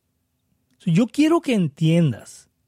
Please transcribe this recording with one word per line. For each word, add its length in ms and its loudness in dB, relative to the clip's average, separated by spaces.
Yo 200 0
quiero 340 0
que 140 -4
entiendas 960 -2